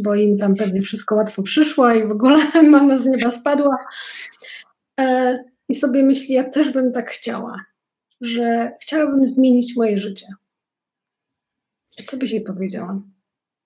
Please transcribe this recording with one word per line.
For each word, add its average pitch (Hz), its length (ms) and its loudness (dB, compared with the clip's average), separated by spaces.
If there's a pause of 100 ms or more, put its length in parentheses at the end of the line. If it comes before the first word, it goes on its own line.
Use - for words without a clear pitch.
bo 208 120 0
im 208 220 2
tam 196 180 0
pewnie 196 260 -2
wszystko 208 340 -6
łatwo 214 280 -2
przyszło 269 480 2
i 220 160 2
w 214 40 -4
ogóle 254 260 4 (180)
<laughs> 302 160 8
manna 277 260 6
z 240 80 -2
nieba 247 260 0
spadła, 285 460 0 (1200)
e, 254 400 0 (300)
i 254 60 -2
sobie 269 280 0
myśli, 269 320 2
ja 262 80 2
też 285 280 -2
bym 254 200 0
tak 240 180 -6
chciała, 226 560 -10 (560)
że 233 500 -2 (100)
chciałabym 277 440 0
zmienić 247 520 2
moje 214 220 0
życie. 202 260 -10 (1600)
Co - 320 -14
byś 254 140 -6
jej 214 120 -4
powiedziała? 190 580 -10 (640)